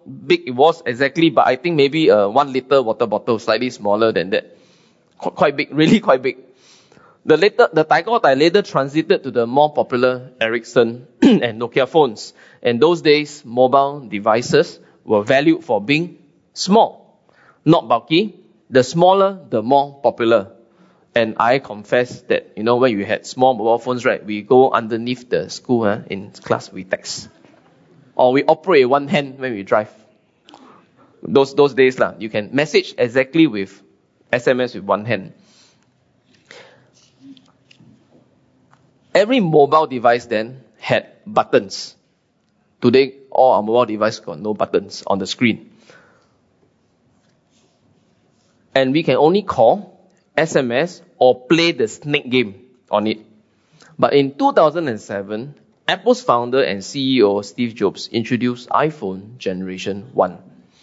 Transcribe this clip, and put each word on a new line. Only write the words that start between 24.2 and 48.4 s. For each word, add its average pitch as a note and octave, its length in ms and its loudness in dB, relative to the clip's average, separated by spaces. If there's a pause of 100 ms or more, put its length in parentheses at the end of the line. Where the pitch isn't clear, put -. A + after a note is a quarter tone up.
we G#2 180 -8
go C3 280 4
underneath A#2 600 -4
the F#2+ 180 -2
school, A#2+ 360 -4
huh, G#2 160 -2 (100)
in F#2+ 220 -12
class, - 400 -8
we F#2 100 -14
text. - 460 -10 (880)
Or B2+ 160 2
we C#3 100 2
operate D#3 460 2
one C#3 180 0
hand C3+ 320 -4
when C3 140 -8
we G2 100 -8
drive. G#2+ 300 -2 (1300)
Those, C3+ 320 2
those C#3 200 2
days, C3 260 2
lah, F#2 180 -2
you G#2+ 100 -10
can G#2 240 -6
message D3+ 460 -2
exactly C3 480 2
with G#2 340 -6 (520)
S B2 160 -2
M B2+ 120 2
S B2 140 -4
with G2 100 -14
one G2+ 200 -2
hand. G#2 300 -6 (3750)
Every G#3+ 240 2
mobile D#3 480 2
device A#2+ 400 0
then A#2 380 -8 (140)
had - 340 -4 (120)
buttons. G#2+ 680 -2 (880)
Today, C3 340 2 (160)
all B2+ 220 4
our G2+ 100 2
mobile A#2 240 0
devices G#2+ 340 -4
got D#2+ 200 -14
no G#2+ 140 -6
buttons - 520 -6
on G2+ 120 -2
the F#2+ 80 -8
screen. - 440 -4 (3000)